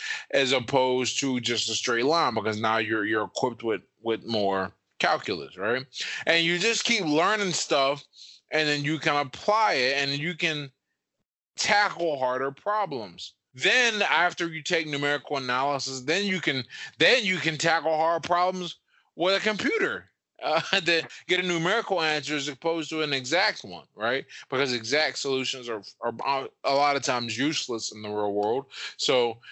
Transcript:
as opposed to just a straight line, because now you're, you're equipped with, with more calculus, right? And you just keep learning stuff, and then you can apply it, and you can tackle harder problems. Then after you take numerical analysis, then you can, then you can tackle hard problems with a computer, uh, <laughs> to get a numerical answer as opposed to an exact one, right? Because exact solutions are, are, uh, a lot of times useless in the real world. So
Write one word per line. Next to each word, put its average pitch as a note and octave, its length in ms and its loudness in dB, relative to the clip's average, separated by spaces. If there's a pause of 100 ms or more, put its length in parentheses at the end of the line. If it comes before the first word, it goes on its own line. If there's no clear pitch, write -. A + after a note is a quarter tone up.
(320)
as C#3 180 2
opposed B2+ 680 2
to C3 180 0
just A2+ 300 -2
a A2+ 60 -4
straight A#2+ 320 0
line, D3+ 280 2
because G#2+ 240 0
now A2 200 2
you're, A2 260 0
you're G#2+ 200 0
equipped A2+ 380 -4
with, G#2+ 200 -2 (200)
with A2+ 220 -2
more G2 480 0 (260)
calculus, G2 580 -2
right? A#2+ 300 -2 (400)
And E3 180 4
you F3 140 2
just G#3+ 240 0
keep A3+ 220 0
learning F3+ 480 2
stuff, C#3+ 500 0 (480)
and D#3 160 2
then D3 180 0
you D3+ 140 -2
can D3+ 160 0
apply G3+ 600 2
it, C3+ 240 2
and C#3 200 -2
you E3 160 -4
can D3+ 380 -4 (840)
tackle E3+ 640 2
harder B2+ 320 0
problems. C#3 840 -6 (200)
Then G#3+ 480 2
after E3+ 460 2
you D#3+ 140 -8
take E3 240 0
numerical C#3+ 500 -2
analysis, C3 640 -2
then E3 220 0
you G3 160 0
can, C3+ 240 -2 (340)
then G#3+ 260 6
you F#3 120 0
can D#3 220 -2
tackle D#3+ 380 2
hard D#3+ 260 2
problems F3+ 540 0 (400)
with F#3 200 2
a F#3+ 80 -2
computer, G3+ 640 -2 (320)
uh, D#3 180 2
<laughs> - 200 -4
to E3 220 2 (240)
get F3+ 140 2
a F#3 60 -2
numerical F3+ 540 0
answer D3+ 360 0
as C#3 120 -4
opposed E3 420 -4
to D#3+ 120 -2
an D3 100 0
exact D3 500 0
one, F2 220 -12 (100)
right? A#2+ 300 -2 (240)
Because C3+ 240 0
exact B2 460 0
solutions C3 500 -4
are, A2 140 -6 (180)
are, A#2 140 -2 (100)
uh, C3+ 220 0 (180)
a C#3 100 2
lot C#3+ 220 4
of C3 60 0
times A#2+ 340 -2
useless C3 560 -2
in G#2+ 100 -14
the G#2+ 60 -8
real G#2 240 0
world. G#2+ 340 0 (300)
So A#2+ 420 2 (140)